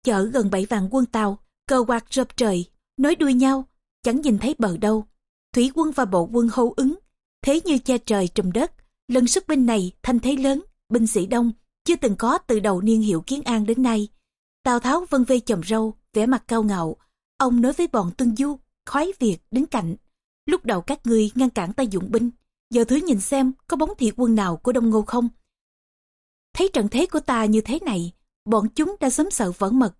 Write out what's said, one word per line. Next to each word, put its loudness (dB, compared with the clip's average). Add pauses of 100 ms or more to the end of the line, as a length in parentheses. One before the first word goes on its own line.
Chở 2
gần 0
bảy -2
vạn -2
quân 2
Tàu, -2 (300)
cờ 2
quạt -2
rợp -4
trời, 0 (320)
nối 2
đuôi 2
nhau, 2 (380)
chẳng 0
nhìn 2
thấy -2
bờ 0
đâu. 0 (480)
Thủy 2
quân 0
và -2
bộ 0
quân 2
hô 0
ứng, 2 (460)
thế 2
như 2
che 0
trời 0
trùm -2
đất. -2 (360)
Lần 2
xuất -2
binh 2
này 0 (120)
thanh 0
thế 0
lớn, 0 (280)
binh 2
sĩ 0
đông, 0 (340)
chưa 2
từng 0
có 0
từ -2
đầu 0
niên 2
hiệu 0
Kiến -6
An 0
đến 0
nay. 0 (560)
Tào 2
Tháo 0
vân 2
vê 2
chòm -2
râu, -2 (200)
vẻ 2
mặt 0
cao 0
ngạo. -2 (420)
Ông 2
nói 2
với 0
bọn -2
Tương 0
Du, -2 (320)
khoái -2
việc 0 (140)
đứng 0
cạnh: -4 (500)
"Lúc -2
đầu -2
các -8
ngươi 2
ngăn 2
cản -6
ta -4
dụng -6
binh, 0 (400)
giờ 2
thử 2
nhìn 0
xem 0 (160)
có -4
bóng 0
thị 0
quân 2
nào 0
của -2
Đông 2
Ngô 2
không?" -2 (1200)
Thấy 0
trận 0
thế 0
của -4
ta -2
như 4
thế -6
này, -6 (340)
bọn 0
chúng -2
đã 0
sớm -2
sợ -4
vỡ -2
mật. 0